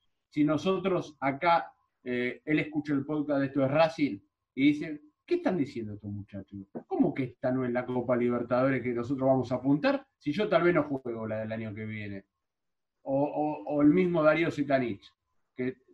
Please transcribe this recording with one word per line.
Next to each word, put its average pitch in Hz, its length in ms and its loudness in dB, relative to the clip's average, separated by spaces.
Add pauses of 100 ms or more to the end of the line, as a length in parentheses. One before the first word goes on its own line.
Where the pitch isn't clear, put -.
(280)
si 147 160 2
nosotros 175 760 0
acá, 165 540 0 (320)
eh, 123 400 -4
él 156 160 0
escucha 147 320 -4
el 135 120 0
podcast 147 360 -2
de 139 60 0
Esto 135 180 0
es 127 60 2
Racing, 151 480 2 (360)
y 131 80 -2 (100)
dice, 151 280 -8 (260)
"¿Qué 349 100 0
están 220 200 -2
diciendo 113 380 -4
estos 101 180 -12
muchachos? 101 480 -12 (260)
¿Cómo 294 260 2
que 135 120 -4
esta - 260 -4
no 127 140 0
es 120 80 -2
la 123 140 -2
Copa 123 280 -2
Libertadores 120 680 0
que 123 100 -4
nosotros 123 340 -2
vamos 131 240 2
a 127 60 0
apuntar 151 500 0 (120)
si - 140 -6
yo 196 160 0
tal 165 140 4
vez 175 120 4
no 151 100 2
juego 120 420 -6
la 110 140 -4
del 110 100 -6
año 113 240 -8
que 110 120 -10
viene?". 104 380 -10 (760)
O, 139 180 0
o, 151 440 -2 (100)
o 147 80 2
el 147 60 8
mismo 170 340 4
Darío 156 280 4
Sitanich, 131 520 0 (540)
que 127 220 -4 (160)